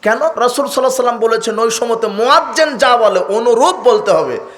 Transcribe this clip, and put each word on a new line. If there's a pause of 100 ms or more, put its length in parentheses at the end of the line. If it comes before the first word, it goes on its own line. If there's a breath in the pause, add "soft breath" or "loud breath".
কেন?
রাসূল
সাল্লাল্লাহু
আলাইহি
ওয়াসাল্লাম
বলেছেন,
ওই
সময়তে
মুয়াজ্জিন
যা
বলে
অনুরূপ
বলতে
হবে। (200 loud breath)